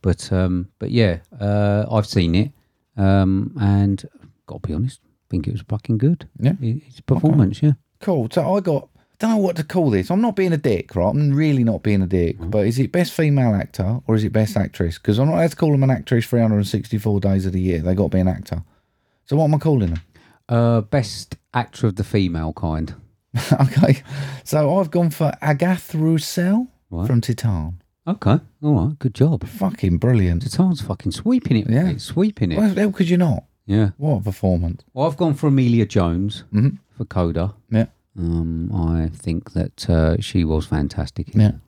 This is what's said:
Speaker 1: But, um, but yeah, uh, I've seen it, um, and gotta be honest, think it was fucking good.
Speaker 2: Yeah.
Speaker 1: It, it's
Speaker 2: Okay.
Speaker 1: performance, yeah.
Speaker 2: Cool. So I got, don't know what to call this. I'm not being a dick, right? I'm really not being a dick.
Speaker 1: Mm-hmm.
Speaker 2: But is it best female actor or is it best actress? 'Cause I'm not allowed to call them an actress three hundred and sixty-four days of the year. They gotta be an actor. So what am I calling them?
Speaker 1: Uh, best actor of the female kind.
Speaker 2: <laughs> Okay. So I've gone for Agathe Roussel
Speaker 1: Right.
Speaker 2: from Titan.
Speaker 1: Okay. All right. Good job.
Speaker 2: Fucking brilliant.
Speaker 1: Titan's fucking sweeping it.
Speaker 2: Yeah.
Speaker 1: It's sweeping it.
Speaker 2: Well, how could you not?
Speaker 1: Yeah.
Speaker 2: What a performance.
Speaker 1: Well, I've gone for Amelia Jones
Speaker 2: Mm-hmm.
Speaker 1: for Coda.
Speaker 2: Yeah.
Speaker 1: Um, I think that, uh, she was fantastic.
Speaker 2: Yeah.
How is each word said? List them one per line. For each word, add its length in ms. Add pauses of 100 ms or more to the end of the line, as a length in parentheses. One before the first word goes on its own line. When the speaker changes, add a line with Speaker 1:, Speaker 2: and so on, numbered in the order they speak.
Speaker 1:
But, 300
um, 360 (100)
but 120
yeah, 280 (220)
uh, 500
I've 160
seen 280
it, 180 (440)
um, 640
and 440 (420)
gotta 200
be 80
honest, 260 (300)
think 180
it 40
was 100
fucking 360
good. 300 (100)
Speaker 2:
Yeah. 220
Speaker 1:
It, 260
it's 140
Speaker 2:
Okay. 60
Speaker 1:
performance, 560
yeah. 100 (280)
Speaker 2:
Cool. 300
So 240
I 60
got, 280 (300)
don't 120
know 80
what 180
to 80
call 260
this. 200
I'm 100
not 160
being 160
a 60
dick, 360
right? 140
I'm 260
really 300
not 180
being 200
a 40
dick. 320
Speaker 1:
Mm-hmm. 120
Speaker 2:
But 160
is 120
it 140
best 200
female 420
actor 520
or 80
is 100
it 80
best 240
actress? 420
'Cause 200
I'm 100
not 80
allowed 160
to 40
call 160
them 120
an 60
actress 360
three 140
hundred 160
and 100
sixty-four 540
days 260
of 60
the 80
year. 200
They 140
gotta 160
be 100
an 80
actor. 340 (640)
So 120
what 80
am 100
I 40
calling 360
them? 60 (480)
Speaker 1:
Uh, 340
best 540 (180)
actor 320
of 100
the 80
female 480
kind. 420 (400)
Speaker 2:
<laughs> 180
Okay. 500 (420)
So 340
I've 120
gone 200
for 300
Agathe 540
Roussel 720 (240)
Speaker 1:
Right. 160
Speaker 2:
from 160
Titan. 580 (260)
Speaker 1:
Okay. 340 (220)
All 120 (120)
right. 120
Good 160
job. 320
Speaker 2:
Fucking 520
brilliant. 440
Speaker 1:
Titan's 400
fucking 300
sweeping 440
it. 140
Speaker 2:
Yeah. 180
Speaker 1:
It's 160
sweeping 480
it. 60
Speaker 2:
Well, 160
how 160
could 180
you 80
not? 280 (200)
Speaker 1:
Yeah. 320
Speaker 2:
What 200
a 80
performance. 580 (100)
Speaker 1:
Well, 140
I've 100
gone 180
for 120
Amelia 400
Jones 560 (100)
Speaker 2:
Mm-hmm. 240 (140)
Speaker 1:
for 160
Coda. 480 (160)
Speaker 2:
Yeah. 160 (320)
Speaker 1:
Um, 560
I 340
think 440
that, 360
uh, 320
she 240
was 220
fantastic. 680
Speaker 2:
Yeah. 180 (160)